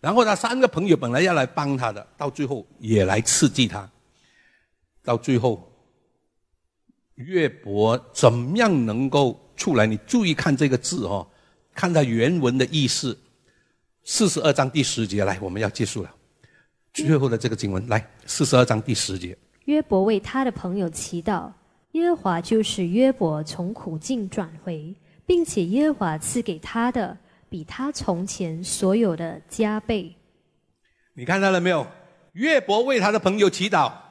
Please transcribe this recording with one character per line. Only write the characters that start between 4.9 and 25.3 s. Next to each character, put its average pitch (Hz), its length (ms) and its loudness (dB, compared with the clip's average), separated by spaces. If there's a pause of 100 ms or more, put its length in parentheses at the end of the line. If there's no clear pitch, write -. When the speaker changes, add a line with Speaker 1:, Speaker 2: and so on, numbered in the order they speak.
Speaker 1:
到 120 120 0
最 123 220 0
后， 104 340 -2 (1400)
约 156 340 0
伯 107 480 2 (160)
怎 120 200 6
么 123 260 -2
样 175 280 4
能 117 220 -2
够 139 480 0
出 156 200 0
来？ 110 100 6
你 110 120 0
注 226 280 0
意 160 80 2
看 139 220 0
这 143 120 2
个 127 80 2
字 131 300 -4
哦， 92 180 -4 (480)
看 180 220 -2
他 151 80 4
原 123 380 2
文 127 180 2
的 - 140 2
意 147 160 2
思。 - 280 -4 (880)
四 - 260 0
十 156 120 -2
二 143 120 4
章 143 160 2
第 143 140 0
十 113 240 -2
节， 98 180 0
来， 95 160 -2
我 98 80 -8
们 98 140 -6
要 101 80 -2
结 113 160 -4
束 104 160 -8
了。 82 100 -14 (800)
最 160 240 0
后 135 120 0
的 113 100 0
这 120 100 -2
个 110 60 -2
经 101 160 -4
文， 95 160 -4
来， 110 180 0 (220)
四 - 180 -2
十 131 120 4
二 123 80 8
章 110 180 0
第 127 100 -4
十 95 240 -4
节。 90 220 -12 (280)
Speaker 2:
约 302 140 2
伯 190 220 0
为 208 160 0
他 262 260 -4
的 247 60 -2
朋 185 260 -8
友 180 140 -2
祈 170 320 -10
祷， 190 300 -4 (400)
耶 339 200 0
和 320 40 0
华 175 240 -2
就 220 200 0
使 202 240 -2
约 240 280 4
伯 156 320 -2
从 175 280 -8
苦 160 260 -10
境 214 300 -6
转 180 200 -6 (140)
回， 165 320 -10 (320)
并 349 180 2